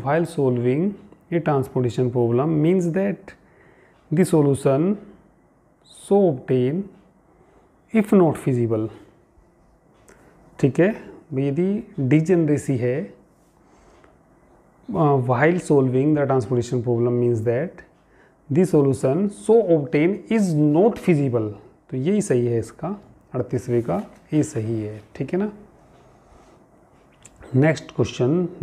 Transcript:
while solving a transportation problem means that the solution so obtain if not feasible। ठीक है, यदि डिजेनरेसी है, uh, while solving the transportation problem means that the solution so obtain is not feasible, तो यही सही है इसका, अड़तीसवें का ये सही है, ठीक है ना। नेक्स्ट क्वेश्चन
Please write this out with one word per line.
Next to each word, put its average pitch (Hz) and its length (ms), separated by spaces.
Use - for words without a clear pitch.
while 151 280
solving 131 600
a 170 60
transportation 127 720
problem 123 520
means 175 320
that 190 380
the 165 140
solution 147 720
so 196 120
obtain 131 520
if 214 200
not 170 320
feasible। 113 420
ठीक 139 200
है, 175 100
यदि 156 680
डिजेनरेसी 147 800
है, 127 360
uh, 151 380
while 151 340
solving 139 540
the 143 100
transportation 123 640
problem 120 340
means 120 260
that 131 360
the 165 220
solution 143 580
so 226 160
obtain 151 400
is 214 180
not 202 240
feasible, 127 520
तो 135 80
यही 185 240
सही 123 240
है 120 140
इसका, 165 400
अड़तीसवें 120 480
का 170 180
ये 151 100
सही 113 380
है, 107 200
ठीक - 180
है 180 60
ना। 208 120
नेक्स्ट 147 400
क्वेश्चन 139 520